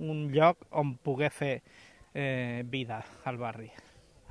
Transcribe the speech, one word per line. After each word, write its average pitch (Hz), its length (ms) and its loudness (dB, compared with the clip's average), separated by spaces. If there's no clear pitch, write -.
un 156 220 -2
lloc 160 400 6
on 143 240 0
poder 143 320 0
fer, 139 240 -2
eh, 127 540 -2
vida 120 320 -4
al 123 140 -4
barri. 113 320 -8